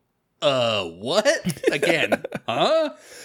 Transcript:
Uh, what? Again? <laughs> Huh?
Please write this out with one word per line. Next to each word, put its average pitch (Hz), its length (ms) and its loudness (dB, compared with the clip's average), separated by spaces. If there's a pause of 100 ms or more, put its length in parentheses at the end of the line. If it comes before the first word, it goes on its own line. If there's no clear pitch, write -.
(420)
Uh, 117 440 2
what? 156 760 0 (100)
Again? 151 580 0
<laughs> - 40 -12 (140)
Huh? 277 440 2 (340)